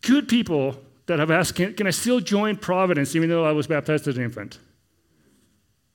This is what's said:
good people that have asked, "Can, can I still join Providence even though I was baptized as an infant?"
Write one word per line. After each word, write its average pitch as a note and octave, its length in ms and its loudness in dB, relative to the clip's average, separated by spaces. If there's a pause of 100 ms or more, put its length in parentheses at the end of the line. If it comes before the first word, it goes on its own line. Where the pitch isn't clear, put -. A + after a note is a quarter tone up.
good C#4 260 2
people D#3+ 480 0 (300)
that E3 120 0
have D#3 120 2
asked, E3 240 2
"Can, F#3 200 -2
can G3+ 120 -2
I F#3 40 2
still B3 300 0
join G3+ 360 0
Providence F3+ 600 0
even E3 120 2
though E3 160 2
I D#3 80 2
was D3+ 140 0
baptized D3+ 420 -2
as B2+ 80 -2
an B2+ 60 -4
infant?" G#2+ 360 -10 (1400)